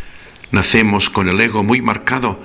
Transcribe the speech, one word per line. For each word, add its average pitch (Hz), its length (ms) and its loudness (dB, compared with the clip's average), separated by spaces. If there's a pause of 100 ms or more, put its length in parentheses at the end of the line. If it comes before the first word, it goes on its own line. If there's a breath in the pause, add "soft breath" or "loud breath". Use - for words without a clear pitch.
(500 loud breath)
Nacemos 104 600 2
con 95 180 0
el 92 120 0
ego 110 220 0
muy 113 180 2
marcado 120 640 -2